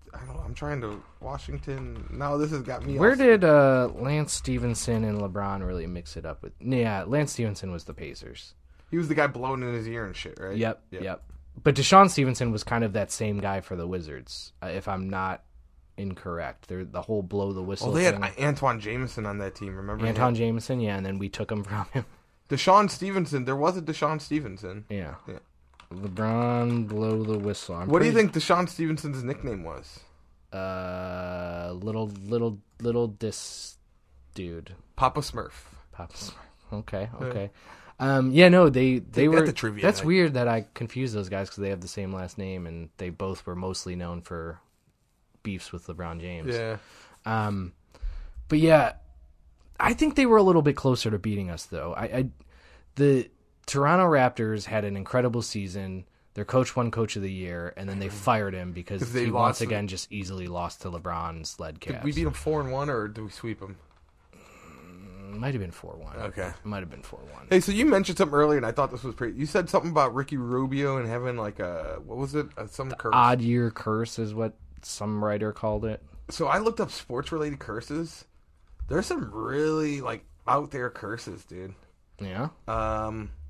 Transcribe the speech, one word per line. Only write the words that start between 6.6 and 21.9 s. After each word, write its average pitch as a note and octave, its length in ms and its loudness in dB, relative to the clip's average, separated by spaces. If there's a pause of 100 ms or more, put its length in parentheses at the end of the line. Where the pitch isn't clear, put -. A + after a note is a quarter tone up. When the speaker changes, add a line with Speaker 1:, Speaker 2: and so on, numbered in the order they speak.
Speaker 2:
Yeah, A2+ 460 2
Lance C#3 260 0
Stevenson G2+ 400 -4
was E2+ 120 -8
the D#2+ 100 -12
Pacers. - 600 -14 (360)
Speaker 1:
He D#3+ 80 -2
was E3 100 0
the D3+ 60 0
guy D3 120 4
blowing B2+ 360 -4
in A#2+ 120 -4
his A2+ 140 -4
ear A#2 180 -6
and F#2 100 -10
shit, - 240 -12
right? F#2+ 160 -6
Speaker 2:
Yep, A2 240 0 (120)
Speaker 1:
Yep. F2+ 100 -8
Speaker 2:
yep. F#2+ 220 -8 (380)
But C#3+ 120 6
Deshaun F#3+ 340 8
Stevenson B2+ 440 2
was G#2+ 100 -2
kind A#2 220 0
of G#2 80 0
that G2 180 -2
same G#2 300 -2
guy G2 200 -2
for F#2+ 140 -10
the F2 120 -6
Wizards, D#2 640 -10 (100)
uh, F#2 60 -10
if F#2 180 -8
I'm F#2+ 240 -4
not F#2+ 320 -4 (540)
incorrect. F2 720 -8
They're, F#2 160 -8
the F2 180 -8
whole G#2 220 -2
blow G2 280 -2
the F#2 100 -6
whistle G2 260 -4
Speaker 1:
Well, C3+ 80 2
they F3 80 4
had B2+ 180 4
Speaker 2:
thing. G2 160 -2
Speaker 1:
A-, C#3 80 2
Antoine C#3 320 2
Jameson A2+ 480 -6
on G2+ 120 -4
that G2 180 -8
team, G2 180 -8
remember G#2 320 -4
Speaker 2:
Antoine A2+ 240 4
Speaker 1:
him? A#2+ 60 2
Speaker 2:
Jameson, A#2 440 0
yeah, G#2 160 0
and G2 80 -4
then G2 140 -4
we G2 100 -4
took - 220 -6
him G#2 140 -4
<laughs> - 0 -
from G2 280 -4